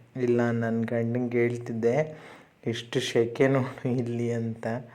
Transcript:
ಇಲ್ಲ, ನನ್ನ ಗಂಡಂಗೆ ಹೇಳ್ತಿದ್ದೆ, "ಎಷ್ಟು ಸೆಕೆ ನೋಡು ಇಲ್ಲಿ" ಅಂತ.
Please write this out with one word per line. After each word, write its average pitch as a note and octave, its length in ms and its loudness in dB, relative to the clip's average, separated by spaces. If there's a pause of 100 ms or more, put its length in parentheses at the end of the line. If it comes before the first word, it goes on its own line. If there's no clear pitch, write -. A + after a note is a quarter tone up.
(160)
ಇಲ್ಲ, A#2+ 340 2
ನನ್ನ A#2 320 0
ಗಂಡಂಗೆ A#2+ 560 0
ಹೇಳ್ತಿದ್ದೆ, A#2+ 800 0 (480)
"ಎಷ್ಟು A#2+ 340 -4
ಸೆಕೆ B2 480 2
ನೋಡು C3 400 0
ಇಲ್ಲಿ" A#2+ 440 0
ಅಂತ. A#2 340 -4 (280)